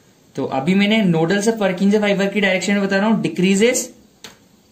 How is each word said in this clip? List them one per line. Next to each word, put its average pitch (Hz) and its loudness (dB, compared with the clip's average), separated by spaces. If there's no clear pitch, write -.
तो 139 -4
अभी 143 -2
मैंने 208 2
नोडल 170 0
से 220 0
Purkinje 202 0
फाइबर 196 0
की 202 -2
डायरेक्शन 190 0
में 202 0
बता 196 -2
रहा 196 0
हूं, 196 0
decreases, 196 2